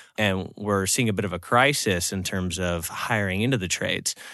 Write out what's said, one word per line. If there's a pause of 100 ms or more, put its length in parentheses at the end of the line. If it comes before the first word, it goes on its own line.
(200)
And
we're
seeing
a
bit
of
a
crisis
in
terms
of
hiring
into
the
trades. (200)